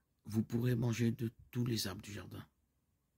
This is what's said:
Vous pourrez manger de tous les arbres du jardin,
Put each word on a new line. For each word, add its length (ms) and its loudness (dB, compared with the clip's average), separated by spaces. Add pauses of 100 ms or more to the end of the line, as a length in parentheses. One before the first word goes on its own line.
(260)
Vous 180 2
pourrez 320 2
manger 360 2
de 200 -2 (200)
tous 140 0
les 220 0
arbres 140 -6
du 120 -12
jardin, 320 -10 (720)